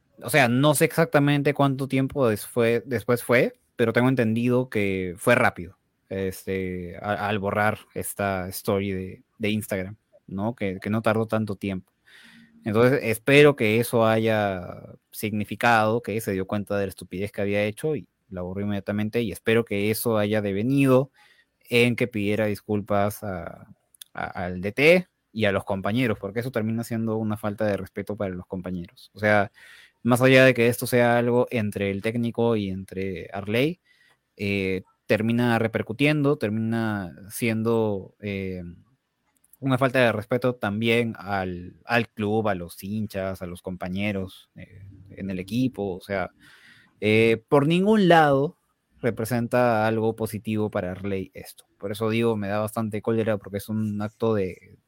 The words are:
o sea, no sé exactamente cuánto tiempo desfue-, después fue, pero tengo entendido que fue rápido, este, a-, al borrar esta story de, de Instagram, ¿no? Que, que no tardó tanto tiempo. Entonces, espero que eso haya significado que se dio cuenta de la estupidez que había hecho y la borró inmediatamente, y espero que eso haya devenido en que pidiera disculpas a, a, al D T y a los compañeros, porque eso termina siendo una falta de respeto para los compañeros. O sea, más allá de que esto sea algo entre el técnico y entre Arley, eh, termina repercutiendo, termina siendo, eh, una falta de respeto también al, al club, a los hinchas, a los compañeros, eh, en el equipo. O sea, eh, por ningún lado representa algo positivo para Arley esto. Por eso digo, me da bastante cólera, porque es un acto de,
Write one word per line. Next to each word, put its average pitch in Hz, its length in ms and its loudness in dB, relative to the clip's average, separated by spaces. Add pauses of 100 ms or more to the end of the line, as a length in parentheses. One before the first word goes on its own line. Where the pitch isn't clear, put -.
(240)
o 117 60 -8
sea, 139 180 4
no 139 260 4
sé 160 120 4
exactamente 143 680 2
cuánto 135 320 0
tiempo 135 420 0
desfue-, 117 560 0
después 120 380 -2
fue, 135 320 2 (220)
pero 113 160 2
tengo 120 160 4
entendido 123 600 0
que 95 480 -2
fue - 180 4
rápido, 95 420 0 (300)
este, 92 920 -6
a-, 104 280 -4
al 107 100 -2
borrar 104 400 0 (160)
esta 95 540 -4
story 98 420 -2
de, 95 320 -8 (160)
de 107 120 -2
Instagram, 101 460 -6 (300)
¿no? 104 300 -6
Que, 95 260 -6
que 104 80 -6
no 110 100 -2
tardó 110 260 0
tanto 107 280 -2
tiempo. 95 380 -8 (720)
Entonces, 120 420 2
espero 143 520 6
que 110 240 2
eso 117 260 2
haya 107 760 0 (280)
significado 110 920 2
que 107 180 -4
se 107 120 -2
dio 95 140 -2
cuenta 101 300 -4
de 101 80 0
la 95 60 -4
estupidez 92 420 -8
que - 80 -6
había 101 240 0
hecho 143 320 -4
y 92 100 -12 (220)
la 92 140 -10
borró 92 180 -8
inmediatamente, 104 640 -4
y 101 100 -6
espero 113 320 0
que 101 260 -2
eso 110 280 0
haya 104 240 0
devenido 131 680 2 (600)
en 120 260 4
que 123 100 0
pidiera 107 400 -2
disculpas 104 800 -2
a, 92 420 -10 (460)
a, - 120 -8 (200)
al 90 160 -6
D 101 120 -4
T 170 360 6 (240)
y 107 140 0
a 98 60 4
los 95 120 0
compañeros, 104 560 -2
porque 101 200 -6
eso 123 100 -6
termina 113 340 -2
siendo 113 320 -2
una 107 220 -2
falta 107 260 -4
de 101 140 0
respeto 98 380 -8
para 95 180 -6
los 90 100 -12
compañeros. 90 680 -10
O 98 60 -20
sea, 104 320 2 (500)
más 120 180 2
allá 131 240 8
de 131 80 8
que 117 140 2
esto 120 200 0
sea 120 300 4
algo 120 340 2
entre 101 400 -2
el 98 120 -4
técnico 117 540 0
y 101 120 -2
entre 95 640 -8
Arley, 113 480 -2 (560)
eh, 98 460 -2 (240)
termina 117 520 2
repercutiendo, 139 800 0
termina 110 800 -4 (160)
siendo, 110 920 -2
eh, 95 420 -6 (1000)
una 131 140 0
falta 131 220 0
de 120 140 4
respeto 120 420 -2
también 113 640 0
al, 92 640 -6
al 120 240 0
club, 107 400 -2
a 101 60 0
los 87 280 -10
hinchas, 95 600 -6
a 92 40 -8
los 87 140 -12
compañeros, 95 960 -6
eh, - 300 -20 (240)
en 95 180 -10
el 95 100 -6
equipo. 101 580 -4
O 92 40 -14
sea, 95 300 -4 (720)
eh, 110 440 4
por 143 200 4
ningún 190 420 4
lado 151 480 4 (460)
representa 117 840 2
algo 110 300 0
positivo 107 540 -4
para 92 220 -4
Arley 95 420 -6
esto. - 320 -20 (100)
Por 101 160 -8
eso 110 160 -2
digo, 113 300 0
me 98 100 -6
da 104 120 -2
bastante 107 420 -4
cólera, 110 340 0
porque 98 220 -10
es - 100 -10
un 107 320 -4
acto 110 340 -2
de, 95 540 -6